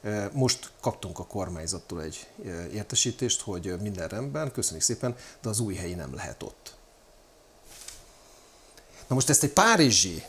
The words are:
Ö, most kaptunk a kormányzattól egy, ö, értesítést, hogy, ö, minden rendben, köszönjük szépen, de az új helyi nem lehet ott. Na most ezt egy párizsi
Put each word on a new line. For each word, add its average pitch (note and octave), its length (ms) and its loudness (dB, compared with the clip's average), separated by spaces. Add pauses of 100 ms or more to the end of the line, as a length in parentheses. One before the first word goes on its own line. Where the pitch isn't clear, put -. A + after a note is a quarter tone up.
Ö, G#2 280 -2
most - 400 0 (100)
kaptunk F#2 380 -4
a F2+ 60 -8
kormányzattól F2 760 -6
egy, D#2 260 -10 (180)
ö, E2+ 280 -8
értesítést, - 680 -2
hogy, F2+ 260 -6
ö, F2+ 80 -2
minden F#2 320 -4
rendben, C#3 440 -6
köszönjük E2 320 -2
szépen, A#2+ 320 0 (260)
de A2+ 80 -4
az G#2+ 100 0
új G#2 160 -2
helyi F2+ 180 -6
nem C2+ 220 -8
lehet - 280 -10
ott. - 320 -16 (2250)
Na C3 80 0
most C3+ 140 4
ezt C#3+ 140 6
egy C#3+ 60 2
párizsi C#3+ 800 6